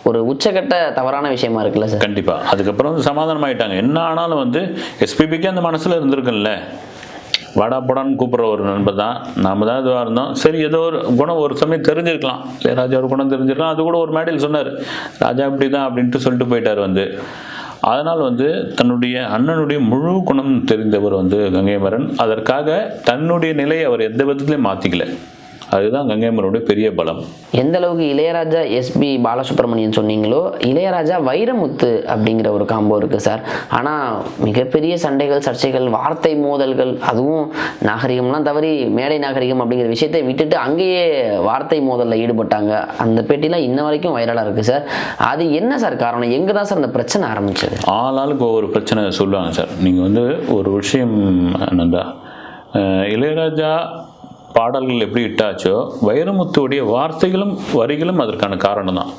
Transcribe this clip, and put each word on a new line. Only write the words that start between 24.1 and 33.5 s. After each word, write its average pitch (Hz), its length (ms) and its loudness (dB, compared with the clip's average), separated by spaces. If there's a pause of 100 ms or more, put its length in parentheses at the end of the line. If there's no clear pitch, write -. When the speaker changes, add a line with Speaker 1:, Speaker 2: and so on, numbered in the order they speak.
Speaker 2:
விதத்திலையும் 139 420 0
மாத்திக்கல. 90 520 -2 (520)
அதுதான் 113 380 2
கங்கைமரனுடைய 110 500 0
பெரிய 104 360 2
பலம். 82 300 -2 (280)
Speaker 1:
எந்த 147 260 2
அளவுக்கு 175 260 0
இளையராஜா 156 680 0
எஸ் 127 300 -2
பி 139 240 2
பாலசுப்ரமணியன் 117 720 0
சொன்னீங்களோ, 107 640 2
இளையராஜா 170 640 0
வைரமுத்து 143 840 0
அப்படிங்கிற 110 440 0
ஒரு 104 160 0
காம்போ 104 320 2
இருக்கு 104 220 0
சார். 107 220 0 (280)